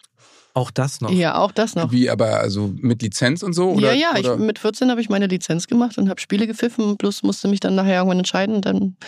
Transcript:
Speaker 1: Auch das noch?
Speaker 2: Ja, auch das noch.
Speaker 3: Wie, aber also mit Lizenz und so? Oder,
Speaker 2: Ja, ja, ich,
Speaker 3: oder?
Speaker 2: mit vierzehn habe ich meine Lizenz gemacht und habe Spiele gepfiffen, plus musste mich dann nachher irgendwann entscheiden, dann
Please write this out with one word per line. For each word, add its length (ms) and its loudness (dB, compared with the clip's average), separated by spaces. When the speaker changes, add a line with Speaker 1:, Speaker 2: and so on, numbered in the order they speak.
Speaker 1:
Auch 180 -2
das 300 -2
noch? 100 -2
Speaker 2:
Ja, 260 2
auch 140 0
das 240 -2
noch. 160 0
Speaker 3:
Wie, 180 2
aber 300 0
also 380 -2
mit 260 -2
Lizenz 400 -2
und 100 -4
so? 200 2
Oder, 200 4
Speaker 2:
Ja, 200 2
ja, 60 2
ich, 60 -2
Speaker 3:
oder? 120 0
Speaker 2:
mit 200 0
vierzehn 320 0
habe 120 0
ich 80 -4
meine 180 2
Lizenz 400 -2
gemacht 320 0
und 100 2
habe 100 -4
Spiele 280 -2
gepfiffen, 500 -2
plus 240 -4
musste 260 -2
mich 120 2
dann 160 0
nachher 220 2
irgendwann 200 2
entscheiden, 440 0
dann 360 -2